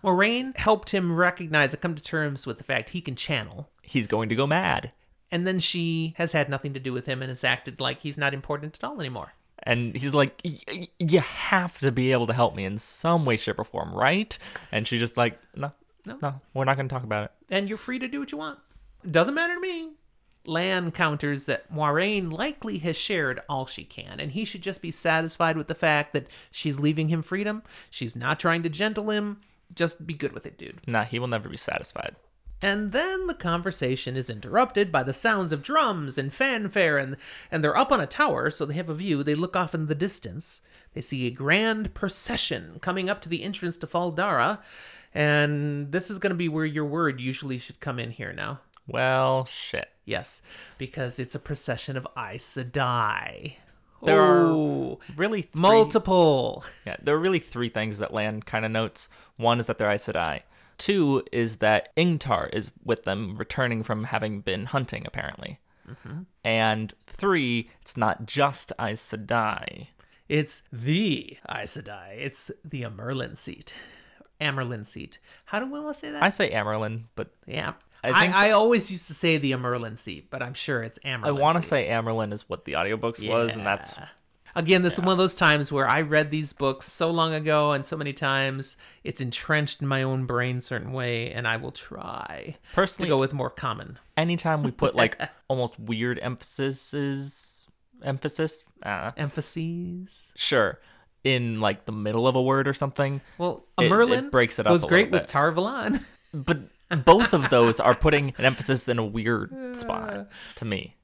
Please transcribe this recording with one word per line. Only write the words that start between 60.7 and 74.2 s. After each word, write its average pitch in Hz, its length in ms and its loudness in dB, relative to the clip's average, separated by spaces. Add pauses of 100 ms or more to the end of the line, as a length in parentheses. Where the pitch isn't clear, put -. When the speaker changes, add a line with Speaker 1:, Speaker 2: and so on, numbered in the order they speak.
Speaker 2:
Two 147 520 4
is 113 280 0
that 107 360 4
Ingtar 147 580 2
is 104 200 -4 (120)
with 117 200 0
them, 101 320 -4
returning 117 480 -2
from 107 180 -2
having 107 380 -6
been 98 260 -4
hunting, - 400 -4
apparently. - 540 -10 (280)
Speaker 1:
Mm-hmm. 147 340 -14 (200)
Speaker 2:
And 110 500 0 (140)
three, 135 640 0 (120)
it's - 140 -12
not 110 300 0
just 143 540 -2
Aes 110 200 -4
Sedai. 110 840 -4 (420)
Speaker 1:
It's 151 440 -2
the 151 640 0 (120)
Aes - 280 -8
Sedai. 98 420 -14
It's 143 320 -10 (140)
the 143 180 -8
Amyrlin 120 540 -8
seat. - 380 -12 (640)